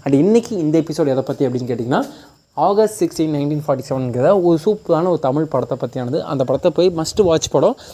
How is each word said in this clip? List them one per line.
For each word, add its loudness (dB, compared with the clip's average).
And 0
இன்னைக்கு 4
இந்த 2
எபிசோடு -2
எதை 2
பத்தி -2
அப்படின்னு 2
கேட்டிங்கன்னா, -2
ஆகஸ்ட் 0
சிக்ஸ்டீன், -2
நைன்டீன் -2
ஃபார்ட்டி -2
செவன்ங்கிற 2
ஒரு 4
சூப்பரான 0
ஒரு 0
தமிழ் 0
படத்தை -4
பத்தியானது. -4
அந்த -4
படத்தை 0
போய் 2
மஸ்ட் 0
வாட்ச் 2
படம். 2